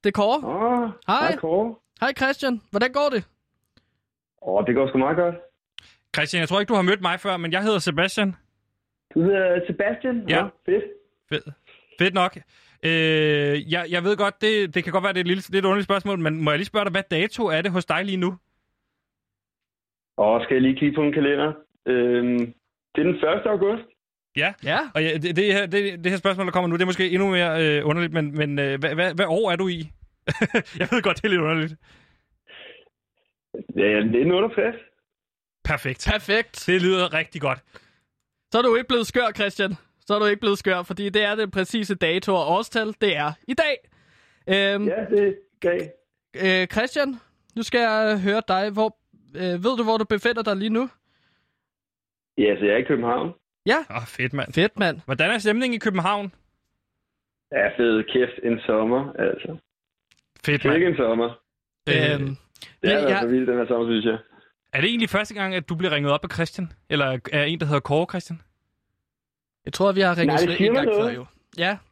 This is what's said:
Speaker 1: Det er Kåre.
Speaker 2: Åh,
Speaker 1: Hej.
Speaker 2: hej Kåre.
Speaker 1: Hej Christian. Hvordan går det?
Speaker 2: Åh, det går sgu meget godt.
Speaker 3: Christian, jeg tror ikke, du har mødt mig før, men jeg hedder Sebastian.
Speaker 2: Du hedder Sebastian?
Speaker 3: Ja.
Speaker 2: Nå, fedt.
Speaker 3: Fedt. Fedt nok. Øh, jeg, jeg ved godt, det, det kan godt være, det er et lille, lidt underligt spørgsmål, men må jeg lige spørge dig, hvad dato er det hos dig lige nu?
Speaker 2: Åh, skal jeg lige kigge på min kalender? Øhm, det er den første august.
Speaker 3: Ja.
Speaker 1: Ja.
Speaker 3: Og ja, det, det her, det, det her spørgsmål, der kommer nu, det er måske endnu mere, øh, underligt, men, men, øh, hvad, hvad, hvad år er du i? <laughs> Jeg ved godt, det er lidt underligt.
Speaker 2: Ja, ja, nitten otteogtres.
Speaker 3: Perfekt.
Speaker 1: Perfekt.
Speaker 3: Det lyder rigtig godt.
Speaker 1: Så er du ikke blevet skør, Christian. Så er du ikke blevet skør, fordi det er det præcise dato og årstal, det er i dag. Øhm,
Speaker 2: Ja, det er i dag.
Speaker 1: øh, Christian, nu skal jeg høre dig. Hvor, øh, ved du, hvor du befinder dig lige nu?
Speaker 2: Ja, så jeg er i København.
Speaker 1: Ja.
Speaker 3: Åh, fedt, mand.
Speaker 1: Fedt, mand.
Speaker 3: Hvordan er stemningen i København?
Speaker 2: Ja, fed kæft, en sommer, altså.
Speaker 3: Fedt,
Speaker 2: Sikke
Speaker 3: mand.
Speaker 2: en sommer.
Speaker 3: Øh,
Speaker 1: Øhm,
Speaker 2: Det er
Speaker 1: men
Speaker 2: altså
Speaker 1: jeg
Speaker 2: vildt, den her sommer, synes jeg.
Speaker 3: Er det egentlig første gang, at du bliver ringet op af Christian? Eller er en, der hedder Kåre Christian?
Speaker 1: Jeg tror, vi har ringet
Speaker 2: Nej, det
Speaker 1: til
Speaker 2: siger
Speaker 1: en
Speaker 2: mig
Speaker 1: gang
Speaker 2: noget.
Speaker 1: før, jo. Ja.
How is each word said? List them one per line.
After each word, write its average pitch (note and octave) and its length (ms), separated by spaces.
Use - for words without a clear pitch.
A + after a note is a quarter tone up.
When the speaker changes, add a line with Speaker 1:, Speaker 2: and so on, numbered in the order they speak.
Speaker 1:
Det G3+ 60
er - 20
Kåre. G#3+ 280
Speaker 2:
Åh, A3+ 80
Speaker 1:
Hej. C4 200
Speaker 2:
hej D#4+ 80
Kåre. G3+ 400
Speaker 1:
Hej C4 120
Christian. C4+ 480
Hvordan A#3+ 220
går C#4+ 180
det? G#3+ 120
Speaker 2:
Åh, G2 260
det A#2+ 80
går C3+ 120
sgu C3+ 100
meget C#3+ 200
godt. E3+ 180
Speaker 3:
Christian, D#3 240
jeg D#3+ 100
tror F#3+ 100
ikke, G#3 100
du A#3 60
har F#3+ 60
mødt F#3+ 200
mig F3+ 180
før, F#3+ 180
men E3+ 140
jeg F#3 120
hedder G#3 160
Sebastian. F#3 560
Speaker 2:
Du D#3+ 80
hedder F#3 460
Sebastian? A3 640
Speaker 3:
Ja. E3 120
Speaker 2:
Nå, G3 80
fedt. G3 180
Speaker 3:
Fedt. D3+ 140
Fedt F3+ 140
nok. F#3 240
Øh, D#3 880
jeg, E3+ 160
jeg F3 140
ved G3+ 140
godt, G3+ 240
det, G#3 340
det F3+ 80
kan E3 100
godt F#3 100
være, G3 100
det F3+ 60
er F3+ 40
et F3 40
lille, F#3 220
lidt F#3+ 160
underligt G3 200
spørgsmål, G3 340
men D#3 240
må D3+ 80
jeg D3 60
lige G3 80
spørge G#3 200
dig, F#3+ 60
hvad F#3+ 200
dato G3+ 340
er D#3+ 160
det F#3+ 100
hos F3 140
dig E3+ 200
lige F#3+ 120
nu? F3+ 200
Speaker 2:
Åh, A2 260
skal - 120
jeg B2+ 60
lige C3+ 180
kigge D3 160
på D3+ 60
min D3 120
kalender? C#3+ 400
Øhm, B2 520
det D3 60
er - 100
den D3 120
første F#3+ 260
august. G#3 340
Speaker 3:
Ja. E3 180
Speaker 1:
Ja. D#3 160
Speaker 3:
Og D#3 80
ja, D#3+ 140
det, E3 180
det G3 180
her, G3+ 120
det, F#3 380
det F3+ 80
her G3 60
spørgsmål, F#3+ 280
der F3+ 60
kommer F3+ 160
nu, E3+ 80
det E3+ 60
er F#3 40
måske F#3 260
endnu F#3+ 200
mere, E3 340
øh, D3 100
underligt, D#3+ 260
men, D3+ 240
men, D3 220
øh, C#3 200
hvad, D3+ 160
hvad, F3 180
hvad F3+ 140
år F#3 240
er E3+ 40
du F#3+ 120
i? E3 240
<laughs> - 480
Jeg F3+ 120
ved A#3 100
godt, F3+ 160
det - 80
er G#3+ 40
lidt F3+ 120
underligt. D#3 340
Speaker 2:
Ja, - 160
ja, G#2+ 120
nitten A#2+ 280
otteogtres. G#3+ 440
Speaker 3:
Perfekt. C#3 480
Speaker 1:
Perfekt. G#3+ 560
Speaker 3:
Det F3+ 140
lyder F3+ 320
rigtig D#3 280
godt. C3 180
Speaker 1:
Så A3+ 60
er A#3+ 40
du A#3+ 140
ikke B3 120
blevet A#3+ 200
skør, A#3+ 280
Christian. G3+ 380
Så - 160
er G#3 40
du G#3+ 60
ikke G#3 140
blevet G3+ 180
skør, F3+ 260
fordi G3 260
det G#3 140
er G#3 120
det G#3+ 160
præcise G3+ 440
dato F3 400
og D#3 120
årstal, G#3+ 540
det F#3+ 160
er D3 140
i B3+ 60
dag. D4+ 240
Øhm, G3 400
Speaker 2:
Ja, G3+ 220
det G#3 140
er G3+ 40
i G3 60
dag. F3 280
Speaker 1:
øh, F3+ 60
Christian, C4 480
nu A3+ 80
skal B3 180
jeg A3 420
høre G#3 240
dig. F#3+ 220
Hvor, A3 280
øh, E3+ 60
ved B3 140
du, A#3 60
hvor A3 140
du A3 80
befinder A3+ 360
dig G#3 140
lige G#3 140
nu? A#3+ 200
Speaker 2:
Ja, G#2 220
så G#2 60
jeg G2+ 80
er A2+ 40
i C3 100
København. A#2+ 440
Speaker 1:
Ja. B3+ 120
Speaker 3:
Åh, A#2 180
fedt, B2+ 260
mand. C#3 200
Speaker 1:
Fedt, G3 260
mand. F3 260
Speaker 3:
Hvordan D3+ 260
er A#3 60
stemningen A3+ 380
i G#3 40
København? G3 540
Speaker 2:
Ja, A#2 160
fed A2+ 260
kæft, B2 300
en A#2 220
sommer, A#2+ 540
altså. A#2 380
Speaker 3:
Fedt, D3 160
Speaker 2:
Sikke D3 180
Speaker 3:
mand. F3+ 40
Speaker 2:
en F3 140
sommer. A#2 320
Speaker 3:
Øh, C#3 60
Speaker 1:
Øhm, - 0
Speaker 2:
Det C3+ 160
er C#3 160
Speaker 1:
men - 80
Speaker 2:
altså D3 180
Speaker 1:
jeg A#2 200
Speaker 2:
vildt, B2+ 200
den B2 80
her A#2+ 100
sommer, A#2 240
synes A2 140
jeg. A2+ 120
Speaker 3:
Er C3 80
det F#3+ 80
egentlig A#3 200
første G#3 240
gang, F#3+ 220
at E3+ 140
du F3 60
bliver F3 160
ringet C#3+ 200
op D3 120
af F#3 80
Christian? E3 400
Eller C3+ 300
er D3 120
en, D#3+ 160
der E3 60
hedder C#3+ 140
Kåre D3+ 300
Christian? F3 320
Speaker 1:
Jeg C#3+ 80
tror, G3 180
vi F#3+ 100
har F3 160
ringet D#3+ 100
Speaker 2:
Nej, D3 100
det E3+ 120
Speaker 1:
til E3+ 80
Speaker 2:
siger G3 120
Speaker 1:
en A#3+ 40
Speaker 2:
mig C#4 120
Speaker 1:
gang G#3 120
Speaker 2:
noget. A#3 140
Speaker 1:
før, - 80
jo. - 60
Ja. F#3 200